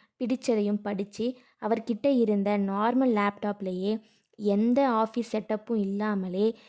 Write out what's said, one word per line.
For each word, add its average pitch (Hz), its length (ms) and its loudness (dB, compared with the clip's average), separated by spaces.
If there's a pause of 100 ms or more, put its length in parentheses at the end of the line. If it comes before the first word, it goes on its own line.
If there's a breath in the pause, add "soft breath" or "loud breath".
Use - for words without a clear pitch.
(180 soft breath)
பிடிச்சதையும் 214 640 -2
படிச்சு, 208 520 -6 (260 loud breath)
அவர்கிட்ட 226 560 0
இருந்த 208 420 2
நார்மல் 214 640 2
லேப்டாப்லயே 202 800 -2 (360 soft breath)
எந்த 226 540 2
ஆஃபீஸ் 220 420 0
செட்டப்பும் 214 440 -4
இல்லாமலே 202 800 -2 (120)